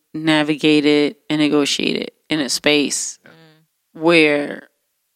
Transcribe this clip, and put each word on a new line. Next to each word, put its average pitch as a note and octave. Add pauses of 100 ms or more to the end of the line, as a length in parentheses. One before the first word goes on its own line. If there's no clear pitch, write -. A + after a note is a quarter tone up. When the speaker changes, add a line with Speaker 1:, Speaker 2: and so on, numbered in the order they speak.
(120)
Speaker 1:
navigated D3+ (120)
and D#3
negotiated D3 (180)
in D#3
a B2+
space -
Speaker 2:
Mm. - (640)
Speaker 1:
where D#3 (480)